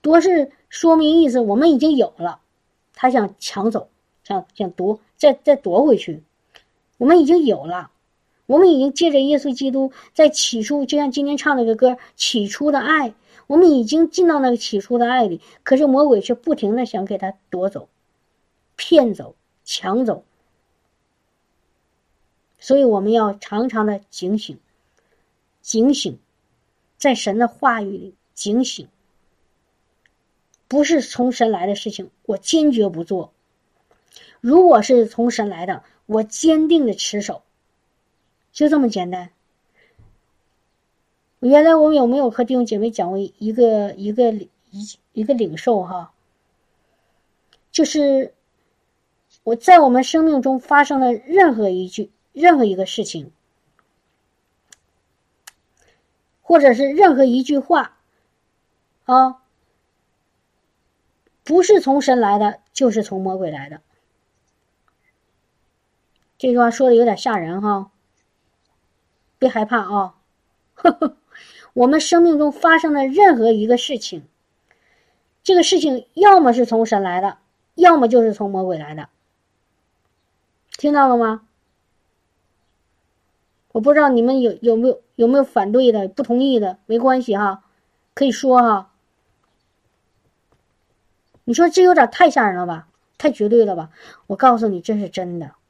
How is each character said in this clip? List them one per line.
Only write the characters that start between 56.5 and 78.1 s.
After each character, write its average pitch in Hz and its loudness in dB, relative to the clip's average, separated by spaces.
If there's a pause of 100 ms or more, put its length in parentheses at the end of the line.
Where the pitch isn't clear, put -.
者 269 2
是 269 -4
任 320 2
何 269 2
一 254 0
句 277 -4
话， 277 -4 (1080)
啊， 254 0 (2000)
不 349 2
是 381 4
从 269 0
神 254 0
来 202 0
的， 208 -4 (120)
就 262 0
是 214 -4
从 196 -8
魔 190 -6
鬼 185 -6
来 143 -14
的。 151 -20 (2500)
这 254 -2
句 240 0
话 233 4
说 254 0
的 240 6
有 233 6
点 220 0
吓 233 -4
人 175 -6
哈， 202 -4 (1500)
别 262 0
害 220 -2
怕 226 -4
啊。 196 -6 (640)
<laughs> 330 -2 (580)
我 247 2
们 294 2
生 339 2
命 330 4
中 294 0
发 320 2
生 320 -2
的 269 -2
任 339 4
何 226 2
一 214 0
个 240 2
事 240 -8
情， 165 -14 (1200)
这 381 2
个 339 4
事 349 0
情 262 -4
要 392 6
么 262 4
是 240 0
从 226 0
神 214 -2
来 180 -4
的， 196 -6 (360)
要 330 6
么 247 2
就 233 4